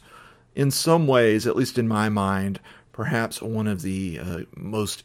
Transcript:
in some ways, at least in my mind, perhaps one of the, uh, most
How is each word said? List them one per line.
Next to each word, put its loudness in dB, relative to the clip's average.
in 2
some 2
ways, 4
at 0
least 0
in 0
my 2
mind, 0
perhaps -4
one -4
of -2
the, -4
uh, -8
most -6